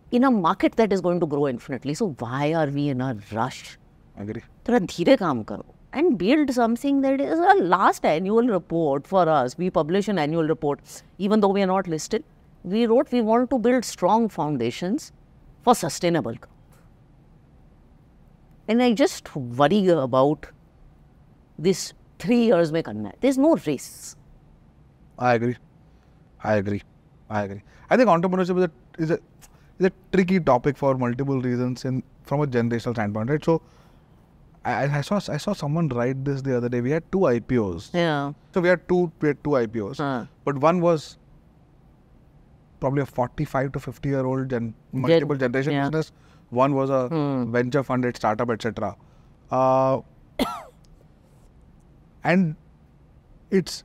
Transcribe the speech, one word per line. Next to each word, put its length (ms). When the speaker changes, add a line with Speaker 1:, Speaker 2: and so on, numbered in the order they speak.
Speaker 1:
in 120
a 80
market 460
that 160
is 80
going 180
to 60
grow 220
infinitely. 480
So 240
why 340
are 140
we 220
in 120
a 160
rush? 440
Speaker 2:
Agree. 260
Speaker 1:
थोड़ा 120
धीरे 380
काम 340
करो 140
and 240
build 360
something 480
that 200
is 180
a 140
last 320
annual 420
report 600
for 200
us. 300
We 120
publish 400
an 100
annual 280
report, 320
even 240
though 80
we 40
are 100
not 140
listed. 360
We 180
wrote, 220
"We 80
want 300
to 140
build 200
strong 420
foundations 720
for 140
sustainable 520
growth." 180
And 140
I 120
just 420
worry 520
about 600
this 340
three 260
years 260
में 120
करना 260
है. 120
There's 160
no 180
race. 480
Speaker 2:
I 160
agree. 200
I 120
agree. 260
I 140
agree. 180
I 80
think 120
entrepreneurship 480
is 80
a, 60
is 80
a, 80
is 80
a 40
tricky 280
topic 380
for 200
multiple 440
reasons 440
in, 160
from 180
a 60
generational 460
standpoint, 360
right? 160
So 160
I, 100
I, 120
I 40
saw, 180
I 80
saw 160
someone 360
write 360
this 160
the 160
other 120
day. 120
We 100
had 200
two 160
I 120
P 200
Os. 340
Speaker 1:
Yeah. 400
Speaker 2:
So 80
we 80
had 200
two, 220
we 80
had 140
two 140
I 100
P 140
Os. 180
Speaker 1:
Huh. 260
Speaker 2:
But 140
one 240
was 360
probably 240
a 20
forty-five 680
to 60
fifty-year-old 680
gen-, 240
Speaker 1:
Gen-, 80
Speaker 2:
multiple 340
generation 380
Speaker 1:
yeah. 160
Speaker 2:
business. 220
One 240
was 160
a 160
Speaker 1:
Hmm. 440
Speaker 2:
venture 320
funded 320
startup, 360
et 100
cetera. 340
Uh, 500
<coughs> 60
and 320
it's, 340